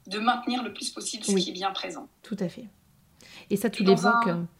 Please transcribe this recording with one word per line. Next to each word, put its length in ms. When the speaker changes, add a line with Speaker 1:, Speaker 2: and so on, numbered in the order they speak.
Speaker 1:
de 140
maintenir 420
le 100
plus 200
possible 320
ce 80
Speaker 2:
Oui. 120
Speaker 1:
qui 60
est 40
bien 180
présent. 360
Speaker 2:
Tout 180
à 80
fait. 180
Et 80
ça, 140
tu 100
Speaker 1:
Et 40
dans 80
Speaker 2:
l'évoques, 340
Speaker 1:
un, 100
Speaker 2:
euh, 60